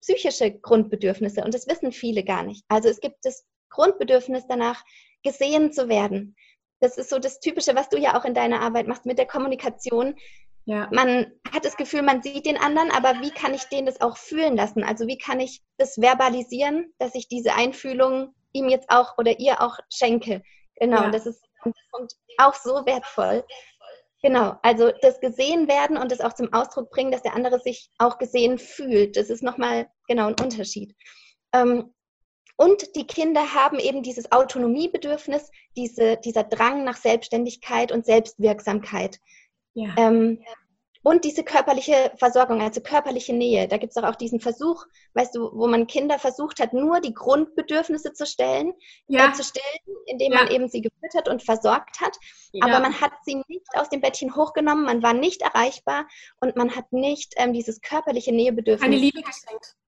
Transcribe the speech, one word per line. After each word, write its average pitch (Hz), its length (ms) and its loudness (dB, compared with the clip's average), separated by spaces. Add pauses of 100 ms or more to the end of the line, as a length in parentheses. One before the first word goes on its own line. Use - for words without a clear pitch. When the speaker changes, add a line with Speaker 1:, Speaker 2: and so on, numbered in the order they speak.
Speaker 1:
psychische 262 600 -2
Grundbedürfnisse 208 800 0
und 214 120 -4
das 240 120 -8
wissen 285 260 -4
viele 226 320 -6
gar 185 200 -4
nicht. 202 240 -14
Also 220 200 4
es 220 120 -2
gibt - 240 -8
das 254 200 -6 (260)
Grundbedürfnis 254 760 0
danach, 240 360 -4 (400)
gesehen 294 480 2
zu 254 160 -2
werden. 202 480 -2 (440)
Das 247 160 2
ist 269 140 -8
so 269 80 0
das 262 220 -6
Typische, 311 340 0
was 277 140 0
du 285 100 -2
ja 285 200 2
auch - 60 -6
in 247 100 -2
deiner 240 260 0
Arbeit 233 260 -2
machst 247 200 -8
mit 247 120 -4
der 254 80 2
Kommunikation. 262 880 -4 (500)
Speaker 2:
Ja. 214 280 -6
Speaker 1:
Man 247 400 2 (200)
hat 311 120 -4
das - 120 -4
Gefühl, 285 260 -4
man 269 200 2
sieht 277 240 -8
den 302 120 -2
anderen, 311 340 0
aber 247 300 2
wie 294 100 -6
kann 277 220 -4
ich 269 100 -10
den 277 220 -4
das 262 140 -6
auch 233 160 -2
fühlen 311 400 -2
lassen? 214 280 -2
Also 220 240 -4
wie 262 100 -6
kann 254 220 -6
ich 262 220 -8 (160)
das 269 160 0
verbalisieren, 254 1040 0
dass 247 160 -6
ich 240 140 -10
diese 240 260 -2
Einfühlung 262 800 0 (180)
ihm 269 160 -2
jetzt 254 220 0
auch 247 280 4
oder 226 220 2
ihr 254 220 2
auch 240 160 -2 (140)
schenke? 233 500 0 (340)
Genau, 233 220 2
Speaker 2:
Ja. 208 80 2
Speaker 1:
und 208 80 -2
das 220 120 -4
ist 233 160 -12 (960)
auch 269 160 6
so 269 320 -4
wertvoll. 240 580 -2 (760)
Genau, 240 400 2
also 233 280 6 (100)
das 254 200 4
gesehen 285 480 0
werden 285 280 2
und 254 140 -4
das 247 100 -6
auch 233 120 -2
zum 240 200 -6
Ausdruck 240 380 -4
bringen, 262 220 -2
dass 254 100 -4
der - 140 -6
andere 247 240 0
sich 247 280 -10 (100)
auch 240 200 2
gesehen 247 400 0
fühlt. 208 580 -2
Das 214 140 -2
ist 233 140 -6
nochmal 240 440 -4 (200)
genau 233 180 2
ein 220 160 -2
Unterschied. 214 520 -8 (580)
Ähm, 247 420 2 (640)
und 370 400 4
die 285 100 -8
Kinder 302 480 -2
haben 285 240 2
eben 262 240 -2
dieses 240 300 -6
Autonomiebedürfnis, 285 1160 0 (260)
diese, 233 400 0
dieser 226 260 -4
Drang 233 420 0
nach 247 120 -6
Selbstständigkeit 240 960 -2
und 233 120 -2
Selbstwirksamkeit. 208 1160 0 (540)
Speaker 2:
Ja. 214 220 -8
Speaker 1:
Ähm, 226 460 4 (600)
und 339 200 6
diese 302 200 -2
körperliche 269 760 2
Versorgung, 247 420 4
also 214 200 -4
körperliche 277 520 -2
Nähe. 240 360 2
Da 190 80 -2
gibt's 220 180 -6
doch 233 80 -2
auch 220 140 -2
diesen 233 240 -4
Versuch, 294 440 -4 (300)
weißt 247 220 0
du, 233 180 -6
wo 226 140 0
man 233 180 4
Kinder 285 320 -2
versucht 285 420 -6
hat, 240 120 -2
nur 302 280 2
die 269 140 -6
Grundbedürfnisse 302 960 0
zu 294 140 -8
stellen, 269 480 -2 (320)
Speaker 2:
Ja. 269 220 6
Speaker 1:
äh, 277 40 2
zu 277 120 -6
stillen, 294 520 -10 (100)
indem 262 260 -2
Speaker 2:
Ja. 247 100 6
Speaker 1:
man 240 80 2
eben 254 180 -2
sie 233 140 -8
gefüttert 320 460 -4
und 240 140 -4
versorgt 220 580 0
hat. - 160 -4 (360)
Speaker 2:
Ja. 202 140 2
Speaker 1:
Aber 262 140 6
man 262 200 -2
hat 294 120 0 (120)
sie 277 120 -6 (120)
nicht 359 260 -14
aus - 160 -2
dem 277 100 -4
Bettchen 262 340 -2
hochgenommen, 302 500 0
man 240 180 0
war 233 120 4
nicht 302 280 -2
erreichbar 277 640 -2 (320)
und 254 160 -2
man 247 180 0
hat - 180 -12
nicht, 277 440 -2
ähm, 247 160 2
dieses 226 280 -6
körperliche 294 540 -4
Nähebedürfnis. 226 500 2
Speaker 2:
Keine 269 120 4
Liebe 277 260 2
geschenkt. 226 540 -16 (120)